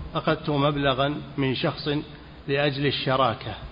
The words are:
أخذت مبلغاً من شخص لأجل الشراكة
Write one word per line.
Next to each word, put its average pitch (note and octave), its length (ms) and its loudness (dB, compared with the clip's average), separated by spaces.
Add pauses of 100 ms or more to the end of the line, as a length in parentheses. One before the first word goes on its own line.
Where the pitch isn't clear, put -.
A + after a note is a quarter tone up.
(160)
أخذت D#3 340 0
مبلغاً C#3+ 640 2 (220)
من C3 180 2
شخص D3+ 340 -2 (580)
لأجل C#3+ 380 2
الشراكة B2+ 680 2 (180)